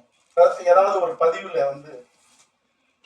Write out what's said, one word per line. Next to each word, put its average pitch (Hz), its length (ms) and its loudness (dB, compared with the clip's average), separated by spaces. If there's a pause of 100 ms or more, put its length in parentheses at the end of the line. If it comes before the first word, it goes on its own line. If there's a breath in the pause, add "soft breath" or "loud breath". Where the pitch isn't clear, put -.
(380)
அதாவது 175 280 2
ஏதாவது 175 340 2
ஒரு 170 160 -4
பதிவுல 165 500 -4
வந்து 139 280 -10 (1120)